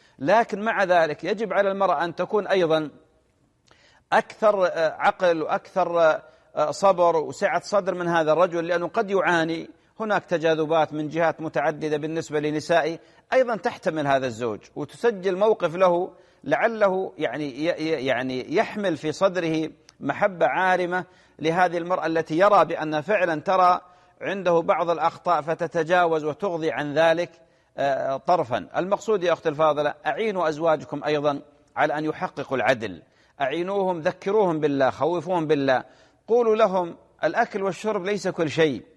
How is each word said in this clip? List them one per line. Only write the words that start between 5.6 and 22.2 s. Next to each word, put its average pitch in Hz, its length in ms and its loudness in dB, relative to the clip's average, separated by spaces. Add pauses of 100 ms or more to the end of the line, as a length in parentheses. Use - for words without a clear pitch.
آه، 147 160 0
صبر 175 440 4
وسعة 160 460 -2
صدر 190 340 -2
من 175 120 -4
هذا 165 240 2
الرجل، 165 360 2
لأنه 175 200 0
قد 202 240 -4
يعاني، 165 580 0 (300)
هناك 208 260 -2
تجاذبات 160 680 0
من 156 160 -6
جهات 160 320 0
متعددة 151 560 -2
بالنسبة 156 420 -6
لنسائه، 151 600 -2 (340)
أيضًا 247 220 2
تحتمل 160 520 -4
هذا 135 200 2
الزوج 110 320 -6 (160)
وتسجل 185 640 -2
موقف 196 380 0
له، 180 360 2 (320)
لعله 196 760 0
يعني 143 480 -4
ي-، 170 140 0
ي-، 156 260 -2
يعني 127 500 -2
يحمل 202 420 -2
في 156 140 -4
صدره 165 580 0 (300)
محبة 170 460 -2
عارمة 180 600 0 (340)
لهذه 170 380 0
المرأة 170 280 -2
التي 160 320 -2